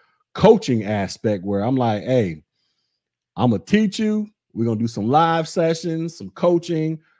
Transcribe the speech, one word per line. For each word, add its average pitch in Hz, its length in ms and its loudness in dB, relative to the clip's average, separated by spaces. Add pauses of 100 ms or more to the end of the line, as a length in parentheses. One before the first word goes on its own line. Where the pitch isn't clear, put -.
(320)
coaching 151 520 4
aspect 101 600 -2
where 101 180 -2
I'm 131 140 0
like, 110 280 0
"Hey, 98 380 0 (920)
I'ma 110 220 2
teach 208 400 0
you. 214 300 -2 (240)
We're 113 120 -4
gonna 117 140 -2
do 117 100 -4
some 107 200 -6
live 165 400 2
sessions, 165 680 -2
some 95 140 -14
coaching, 170 680 -2 (220)